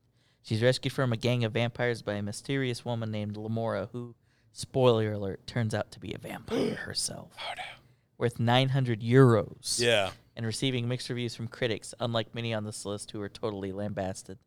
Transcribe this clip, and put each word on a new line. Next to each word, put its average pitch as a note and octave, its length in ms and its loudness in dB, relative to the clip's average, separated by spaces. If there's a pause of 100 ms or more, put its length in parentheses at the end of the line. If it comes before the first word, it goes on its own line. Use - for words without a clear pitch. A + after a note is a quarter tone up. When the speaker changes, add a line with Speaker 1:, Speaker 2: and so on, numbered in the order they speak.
(420)
Speaker 1:
She's A2 220 0
rescued C3 280 2
from B2+ 220 0
a A2+ 40 0
gang A#2+ 260 0
of G#2+ 100 0
vampires A#2 480 0
by G#2 140 -4
a G#2 80 -4
mysterious B2 600 -4
woman A2+ 280 -4
named G#2 260 -4
Lamora, A2 540 -2
who, A#2+ 240 -10 (360)
spoiler A2+ 600 4
alert, G2+ 340 -4
turns A2+ 300 0
out - 160 -4
to - 80 -18
be - 140 -8
a - 40 -8
vampire - 580 -4
Speaker 2:
<gasps> - 100 -8
Speaker 1:
herself. - 540 -6
Speaker 2:
Oh, - 160 -8
no. - 80 -10 (540)
Speaker 1:
Worth A#2+ 220 -2
nine B2 300 4
hundred B2 320 0
euros. A#2+ 800 6
Speaker 2:
Yeah. A2 300 4 (260)
Speaker 1:
And A#2 120 -6
receiving B2 400 -2
mixed B2+ 220 -4
reviews A#2+ 260 -4
from A#2 120 -8
critics, - 520 -4
unlike A#2 340 -2
many A#2 220 -4
on G#2+ 100 -4
this - 200 -10
list G2+ 260 -6
who G#2+ 100 -8
are G2+ 80 -8
totally G2 420 -6
lambasted. G2 760 -6